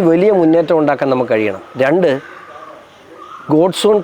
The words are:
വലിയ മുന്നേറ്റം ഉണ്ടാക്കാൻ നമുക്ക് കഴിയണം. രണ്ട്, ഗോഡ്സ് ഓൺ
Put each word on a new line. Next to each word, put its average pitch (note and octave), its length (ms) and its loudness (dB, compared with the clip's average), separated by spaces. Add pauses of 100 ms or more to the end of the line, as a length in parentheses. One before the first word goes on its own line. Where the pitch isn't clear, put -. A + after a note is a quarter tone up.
(100)
വലിയ F3 200 2 (100)
മുന്നേറ്റം E3 400 2
ഉണ്ടാക്കാൻ C#3+ 340 0
നമുക്ക് B2 200 -2
കഴിയണം. G#2 280 -4 (200)
രണ്ട്, D#3+ 280 2 (1400)
ഗോഡ്സ് E3+ 360 0
ഓൺ G#3+ 140 2